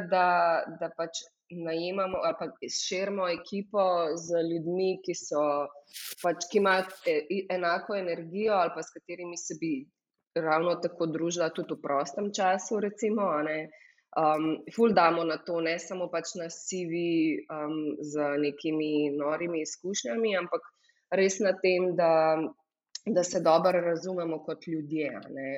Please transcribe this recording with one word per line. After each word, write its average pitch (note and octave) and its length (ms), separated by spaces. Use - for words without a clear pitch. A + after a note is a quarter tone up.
da, F3+ 220
da D#3+ 180
pač E3 320
najemamo F3 720
ali E3 160
pa F3 100
širimo G3 600
ekipo G3 540
z E3 320
ljudmi, E3+ 540
ki F3 160
so - 260
pač, E3+ 280
ki G#3+ 140
imajo, F#3+ 260
e, D#3+ 160
i-, F#3+ 200
enako F3+ 480
energijo F3+ 580
ali F3 160
pa D#3+ 140
s - 100
katerimi F3 420
se E3+ 220
bi D#3+ 160
ravno E3 420
tako E3 300
družila E3 420
tudi - 240
v C#3 80
prostem C#3+ 480
času, G3+ 500
recimo, G#3 460
a D3+ 160
ne. D#3 200
Em, D#3 320
ful A#3 240
damo E3+ 320
na D#3+ 140
to, E3+ 240
ne E3 160
samo F3 320
pač E3 260
na E3+ 140
C - 320
V, E3 140
em, D#3 300
z D3 140
nekimi D3+ 520
norimi D#3 520
izkušnjami, G#3+ 760
ampak F3 300
res F#3+ 280
na F#3+ 140
tem, F#3 400
da, E3 160
da F3+ 200
se F3 160
dobro E3 340
razumemo E3+ 680
kot D#3 260
ljudje, D#3 420
a A2 180
ne. C3+ 200